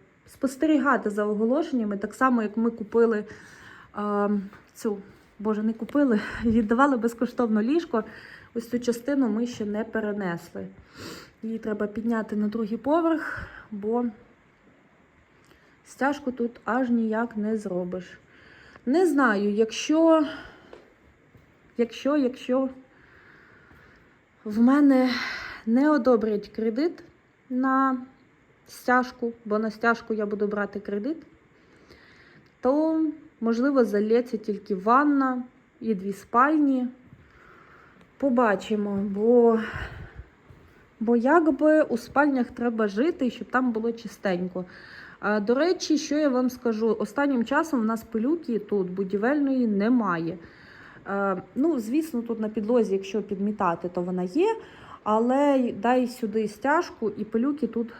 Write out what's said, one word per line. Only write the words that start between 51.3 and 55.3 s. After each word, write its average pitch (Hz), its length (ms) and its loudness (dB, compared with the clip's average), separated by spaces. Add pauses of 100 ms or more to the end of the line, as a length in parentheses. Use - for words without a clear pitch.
ну, 294 240 0
звісно, 240 440 -2
тут 220 180 -6
на 214 80 -2
підлозі, 214 440 0
якщо 196 300 -4
підмітати, 196 640 -2
то 180 140 -4
вона 180 200 -4
є, 349 340 0 (460)
але 262 560 2